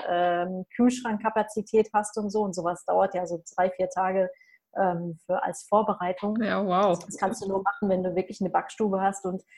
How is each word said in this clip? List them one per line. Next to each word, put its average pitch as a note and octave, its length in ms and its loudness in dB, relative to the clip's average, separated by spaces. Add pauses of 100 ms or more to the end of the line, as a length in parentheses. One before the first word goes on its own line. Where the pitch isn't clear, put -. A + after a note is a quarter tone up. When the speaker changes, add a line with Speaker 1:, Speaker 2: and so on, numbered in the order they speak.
Speaker 1:
ähm, F3 560 0 (100)
Kühlschrankkapazität A3 1160 2
hast G#3 240 0
und G#3 120 -4
so. G#3+ 140 0
Und F#3+ 100 -2
sowas F3 320 -2
dauert F#3+ 300 2
ja F3+ 100 -2
so E3+ 160 -6 (140)
drei, F#3 160 2
vier F#3 180 -2
Tage, F#3 400 0 (480)
ähm, F3 480 0
für, F3+ 180 0
als - 200 -6
Vorbereitung. G#3 800 0
Speaker 2:
Ja, F#3+ 220 0
wow. F#3 400 4
Speaker 1:
Das - 120 -10
kannst G3+ 260 -2
du G3 40 -4
nur F#3+ 160 -2
machen, G3+ 260 0
wenn F#3 140 2
du F3+ 120 -2
wirklich F#3+ 260 -4
eine F3+ 80 0
Backstube F#3+ 520 -2
hast G3 240 0
und F#3 180 -4 (140)